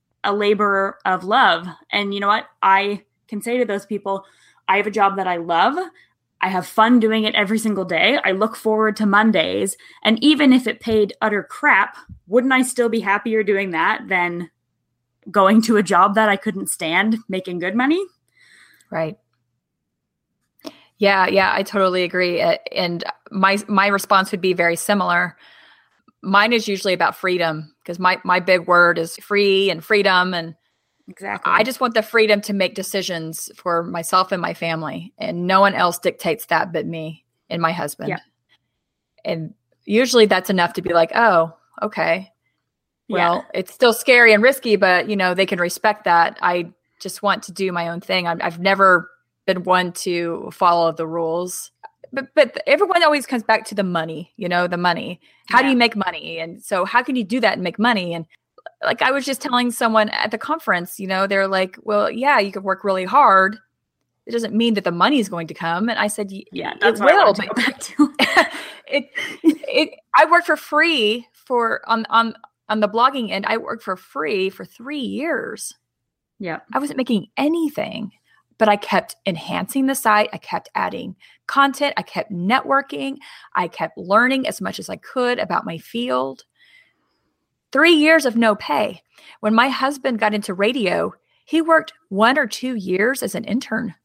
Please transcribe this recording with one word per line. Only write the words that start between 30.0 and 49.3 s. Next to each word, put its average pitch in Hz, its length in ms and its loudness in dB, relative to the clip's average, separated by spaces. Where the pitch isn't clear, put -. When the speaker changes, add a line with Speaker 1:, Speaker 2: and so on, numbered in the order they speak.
Speaker 2:
And 165 180 -8
Speaker 1:
Exactly. 196 440 -6
Speaker 2:
I 180 120 4
just 247 180 -8
want 240 140 -2
the 214 80 2
freedom 214 380 2
to 208 120 -6
make 190 220 -2
decisions 175 800 -8
for 170 280 -2
myself 175 480 0
and 190 100 -2
my 170 120 -4
family, 165 640 -8
and 175 300 -6
no 190 120 4
one 196 140 4
else 175 240 0
dictates - 480 -4
that 170 260 -2
but 165 140 -4
me 160 400 -10
and 170 120 -6
my 165 100 2
husband. 151 380 -8
Speaker 1:
Yeah. - 100 -6
Speaker 2:
And 165 280 -6
usually 233 420 4
that's 185 240 0
enough 175 220 2
to 180 100 -8
be 170 100 -2
like, 165 220 4
"Oh, 170 380 4
okay." 185 500 -4
Speaker 1:
Yeah. - 100 -4
Speaker 2:
Well, 175 360 0
it's 185 200 -6
still 240 200 4
scary 240 400 6
and 208 80 6
risky, 247 360 2
but, 185 320 2
you 208 60 -2
know, 185 180 0
they 185 120 0
can 185 140 -2
respect 208 460 -2
that. 170 360 4
I 175 300 -2
just - 220 -14
want 196 220 -2
to - 80 -16
do 185 200 -4
my 170 180 -4
own 170 100 -8
thing. 180 280 -2
I'm, 170 140 -2
I've 170 180 -4
never 190 500 4